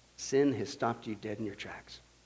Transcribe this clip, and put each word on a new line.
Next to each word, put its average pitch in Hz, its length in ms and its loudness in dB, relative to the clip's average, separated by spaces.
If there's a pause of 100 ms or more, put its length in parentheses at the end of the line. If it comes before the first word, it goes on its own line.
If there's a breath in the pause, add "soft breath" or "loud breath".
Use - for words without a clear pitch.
(160)
Sin 139 380 4
has 104 160 -2
stopped 117 360 -2
you 110 100 -2
dead 107 240 -6
in 110 40 -2
your 98 120 -4
tracks. - 440 -12 (260)